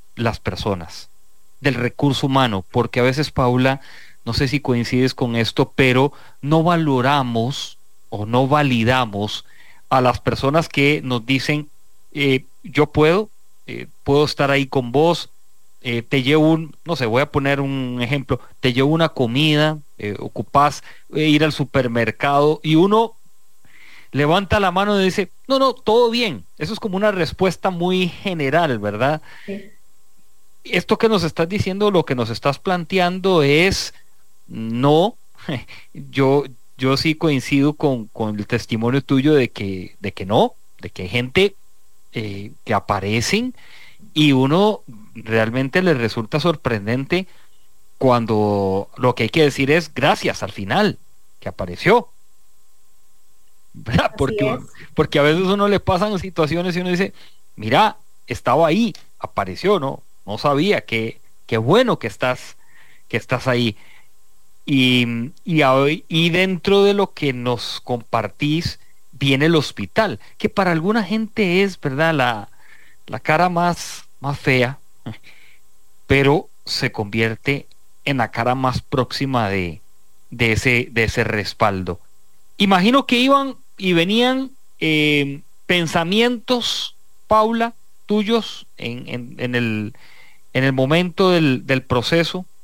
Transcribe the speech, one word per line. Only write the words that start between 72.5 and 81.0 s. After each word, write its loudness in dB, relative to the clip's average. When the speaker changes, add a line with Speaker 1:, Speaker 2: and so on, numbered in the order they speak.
Speaker 1:
la -8
cara 4
más, -2
más -4
fea, 2
pero 2
se -4
convierte -2
en 0
la 0
cara 0
más 0
próxima -2
de, -4
de 0
ese, 2
de 2